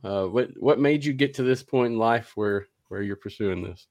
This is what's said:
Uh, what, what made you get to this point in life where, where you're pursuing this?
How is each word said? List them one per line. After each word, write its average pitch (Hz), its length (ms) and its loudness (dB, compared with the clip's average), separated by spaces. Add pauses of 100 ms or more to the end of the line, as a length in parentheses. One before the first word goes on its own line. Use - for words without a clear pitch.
Uh, 98 220 -2
what, 113 340 0
what 131 200 4
made 143 240 2
you 147 100 -2
get 135 220 0
to 131 80 -2
this 127 200 0
point 120 300 0
in 113 40 -2
life 113 380 2
where, 101 320 -2 (220)
where 98 120 -8
you're 101 140 -4
pursuing 92 480 -4
this? - 280 -12